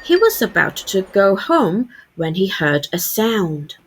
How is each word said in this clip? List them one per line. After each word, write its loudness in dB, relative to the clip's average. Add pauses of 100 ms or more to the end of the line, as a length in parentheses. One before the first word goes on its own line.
He 2
was 4
about 0
to -4
go 2
home 0 (260)
when -4
he 0
heard 0
a -4
sound. -2 (120)